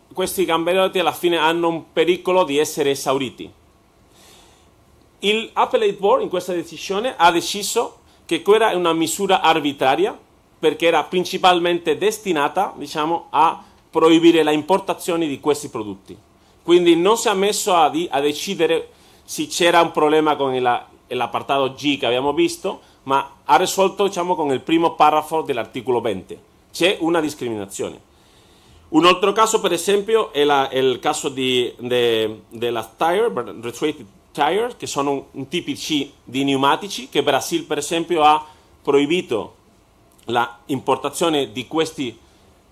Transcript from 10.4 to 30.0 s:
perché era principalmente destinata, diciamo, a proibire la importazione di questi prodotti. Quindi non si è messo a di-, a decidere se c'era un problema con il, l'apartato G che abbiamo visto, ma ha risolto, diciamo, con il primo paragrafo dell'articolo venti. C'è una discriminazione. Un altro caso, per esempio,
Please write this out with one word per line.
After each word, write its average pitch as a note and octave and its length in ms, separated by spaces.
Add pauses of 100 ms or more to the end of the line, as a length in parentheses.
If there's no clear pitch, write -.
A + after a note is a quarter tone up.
perché D3+ 260
era D#3+ 180
principalmente F3 920
destinata, F3 800
diciamo, D#3 540
a - 320 (260)
proibire E3 540
la D3+ 80
importazione E3 760
di C#3 140
questi D3 300
prodotti. G#2 440 (480)
Quindi E3+ 340
non F#3 200
si A3+ 120
è G#3+ 40
messo G3+ 420
a D#3+ 140
di-, D#3 220
a C#3 100
decidere D#3+ 680 (340)
se - 220
c'era E3+ 340
un E3 100
problema D3+ 460
con C3+ 180
il, B2+ 80 (440)
l'apartato B2 680
G C3+ 240
che - 80
abbiamo B2+ 300
visto, E3+ 480 (220)
ma C#3 380
ha D3 140
risolto, F#3+ 500
diciamo, F3+ 280
con D3+ 180
il B2 80
primo E3 360
paragrafo D3+ 440
dell'articolo B2 600
venti. F#2+ 360 (320)
C'è F3+ 300
una E3 200
discriminazione. A2 800 (880)
Un D#3+ 180
altro F#3 260
caso, A3 280
per F3 120
esempio, G3+ 580